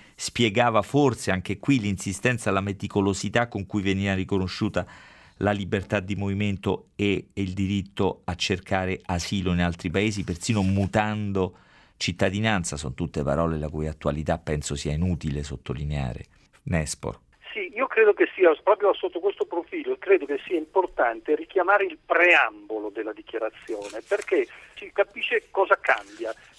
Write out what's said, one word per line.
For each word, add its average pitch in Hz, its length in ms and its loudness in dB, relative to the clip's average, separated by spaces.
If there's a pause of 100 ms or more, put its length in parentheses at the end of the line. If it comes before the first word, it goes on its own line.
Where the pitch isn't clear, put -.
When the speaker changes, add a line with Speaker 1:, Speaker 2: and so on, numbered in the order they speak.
(140)
Speaker 1:
spiegava 113 680 2
forse 135 480 2
anche 92 300 -2
qui 139 200 2
l'insistenza 104 720 -2
alla 98 120 2
meticolosità 101 880 0
con 101 200 -8
cui 104 160 -2
veniva 98 320 2
riconosciuta 92 680 -2 (540)
la 101 140 2
libertà 101 480 -2
di 98 160 -4
movimento 98 800 -2
e, 101 380 0
e 101 80 -4
il 92 120 -4
diritto 98 720 -2
a 90 100 -4
cercare 92 680 -2
asilo 92 480 -2
in 87 80 2
altri 87 280 -2
paesi, 101 340 0
persino 101 380 -2
mutando 98 960 0 (400)
cittadinanza. 98 800 -2
Sono 71 160 -8
tutte 78 300 -4
parole 78 340 0
la 76 120 -6
cui 78 180 -6
attualità 78 500 -2
penso 76 380 -4
sia 76 180 -4
inutile 76 500 -2
sottolineare. 69 840 -6 (380)
Nespor. - 560 -4 (340)
Speaker 2:
Sì, 185 220 -8
io 254 120 0
credo 214 260 6
che 180 200 2
sia 170 300 6
proprio 202 300 4
sotto 180 260 -4
questo 196 260 -2
profilo, 156 520 -6
credo 175 280 2
che 139 220 -4
sia 185 100 -2
importante 151 800 0
richiamare 196 500 2
il 160 200 -8
preambolo 110 840 4
della 110 200 -6
dichiarazione, 107 960 -8
perché 190 400 0 (280)
si 196 180 -16
capisce - 580 -2
cosa 196 260 2
cambia. - 560 -2 (260)